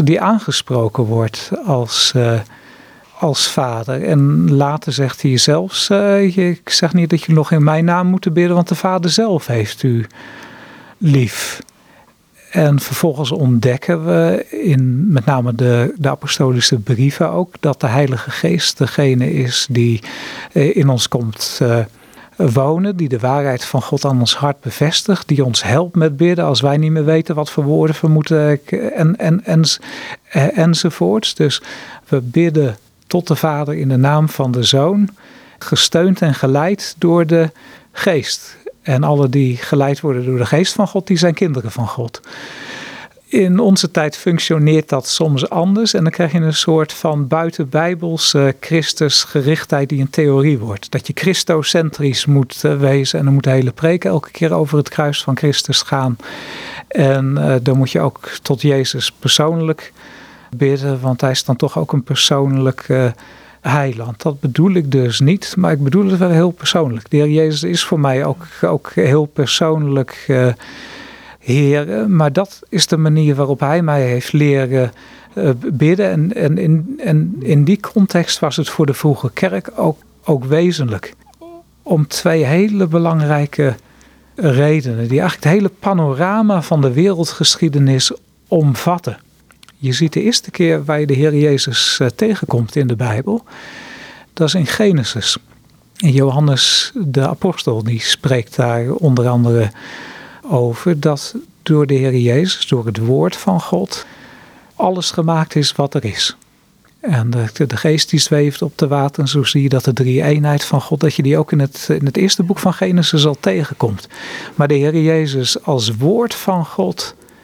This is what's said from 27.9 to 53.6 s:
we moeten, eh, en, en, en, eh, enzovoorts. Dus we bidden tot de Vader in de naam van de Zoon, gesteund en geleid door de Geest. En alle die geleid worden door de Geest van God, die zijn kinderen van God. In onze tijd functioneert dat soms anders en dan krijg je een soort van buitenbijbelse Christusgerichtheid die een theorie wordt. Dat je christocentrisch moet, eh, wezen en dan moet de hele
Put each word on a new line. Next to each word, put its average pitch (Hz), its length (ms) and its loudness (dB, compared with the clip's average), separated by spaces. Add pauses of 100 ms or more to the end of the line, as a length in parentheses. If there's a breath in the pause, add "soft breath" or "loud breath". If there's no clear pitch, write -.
we 160 80 0
moeten, 151 580 2
eh, 220 320 -4
en, 220 200 2
en, 170 260 0
en, 160 180 4 (680 loud breath)
eh, 156 280 0
enzovoorts. 175 760 0
Dus 151 280 0 (460 loud breath)
we 139 120 0
bidden 147 560 0 (300)
tot 175 200 -2
de 156 100 0
Vader 147 380 -2
in 151 140 -2
de 131 80 2
naam 147 320 4
van 135 220 -2
de 123 120 0
Zoon, 180 460 2 (500 loud breath)
gesteund - 640 0
en 147 120 2
geleid 147 640 0
door 170 280 2
de 160 240 2 (420 loud breath)
Geest. - 640 -4 (260)
En 135 220 0
alle 143 240 2
die 127 280 2
geleid 139 440 -2
worden 127 240 -2
door 127 140 -2
de 123 80 -2
Geest 170 260 0
van 208 160 -2
God, 190 180 -4
die 180 120 2
zijn 165 160 2
kinderen 127 360 -4
van 117 180 -6
God. - 320 -8 (1080 loud breath)
In 185 320 2
onze 196 320 2
tijd 151 260 -2
functioneert 156 720 2
dat 135 200 -2
soms 147 420 -2
anders 196 440 0
en 196 80 0
dan 160 100 2
krijg 165 200 -2
je 175 60 2
een 156 160 0
soort 160 380 0
van 147 340 -2
buitenbijbelse 160 1300 0
Christusgerichtheid 147 1300 0
die 143 120 -2
een 139 100 -2
theorie 143 480 2
wordt. 107 320 -8
Dat - 160 -4
je 143 80 -6
christocentrisch 160 1120 -2
moet, 139 380 2
eh, 147 120 2
wezen 139 420 0
en 147 60 -2
dan 139 100 4
moet 139 100 2
de 139 60 2
hele 127 220 2